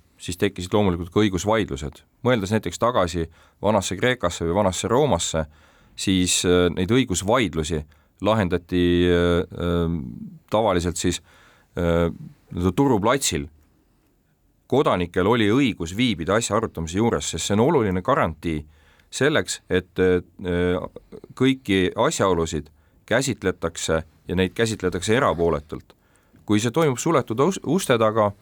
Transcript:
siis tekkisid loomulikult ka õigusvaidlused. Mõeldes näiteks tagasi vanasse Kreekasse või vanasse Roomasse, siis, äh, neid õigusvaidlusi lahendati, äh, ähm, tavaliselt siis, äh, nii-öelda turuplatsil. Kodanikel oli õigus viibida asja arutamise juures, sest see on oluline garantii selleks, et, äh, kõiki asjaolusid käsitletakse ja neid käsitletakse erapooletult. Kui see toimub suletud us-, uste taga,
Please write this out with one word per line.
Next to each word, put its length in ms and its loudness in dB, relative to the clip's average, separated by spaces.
siis 180 -10
tekkisid 380 -4
loomulikult 400 0
ka 80 2
õigusvaidlused. 800 -2
Mõeldes 260 0
näiteks 280 -2
tagasi 500 0
vanasse 340 0
Kreekasse 480 -2
või 200 0
vanasse 240 -2
Roomasse, 560 0
siis, 480 0
äh, 300 4
neid 180 -2
õigusvaidlusi 920 0
lahendati, 640 0
äh, 340 4
ähm, 380 -2
tavaliselt 460 0
siis, 260 -2
äh, 320 2
nii-öelda 240 0
turuplatsil. 720 0
Kodanikel 600 0
oli 240 2
õigus 460 0
viibida 380 0
asja 220 0
arutamise 420 -4
juures, 320 0
sest 160 -6
see 80 -2
on 60 4
oluline 420 2
garantii 600 -2
selleks, 500 -2
et, 280 -2
äh, 240 4
kõiki 640 2
asjaolusid 720 0
käsitletakse 960 -2
ja 60 -4
neid 200 0
käsitletakse 600 -2
erapooletult. 800 -2
Kui 140 2
see 100 -2
toimub 280 0
suletud 420 0
us-, 260 0
uste 320 2
taga, 440 2